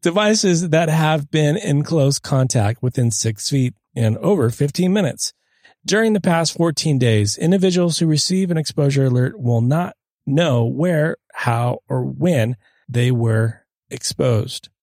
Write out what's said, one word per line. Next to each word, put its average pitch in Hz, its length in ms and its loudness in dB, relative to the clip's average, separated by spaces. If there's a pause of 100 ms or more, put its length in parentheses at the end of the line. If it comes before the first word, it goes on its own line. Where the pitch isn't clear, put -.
"devices 185 680 0
that 160 200 2
have 156 400 0
been 151 280 2
in 147 260 0
close 143 340 0
contact 123 640 0
within 123 300 0
six - 380 -6
feet 131 260 -2 (200)
and 110 220 0
over 156 320 2
fifteen 147 420 -2
minutes. 190 400 -2 (540)
During 220 280 2
the 202 80 0
past 165 320 0
fourteen 160 440 0
days, 110 400 2
individuals 180 640 2
who 165 80 2
receive 180 440 0
an 165 60 0
exposure 139 480 0
alert 127 340 0
will 120 220 0
not 156 340 0 (300)
know 139 400 2
where, 156 500 0 (180)
how, 120 540 -2
or 131 160 -4
when 131 540 0 (320)
they 123 220 0
were 113 500 0 (280)
exposed." - 800 -4 (140)